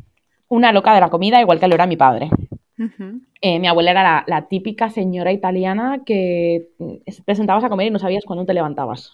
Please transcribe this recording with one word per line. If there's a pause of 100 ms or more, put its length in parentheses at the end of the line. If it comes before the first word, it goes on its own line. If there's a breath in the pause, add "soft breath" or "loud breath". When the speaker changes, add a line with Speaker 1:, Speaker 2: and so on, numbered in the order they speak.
(480)
Speaker 1:
una
loca
de
la
comida,
igual
que
lo
era
mi
padre. (500)
Speaker 2:
Ujú. (220)
Speaker 1:
Eh,
mi
abuela
era
la,
la
típica
señora
italiana
que,
mm, (320)
te
sentabas
a
comer
y
no
sabías
cuándo
te
levantabas.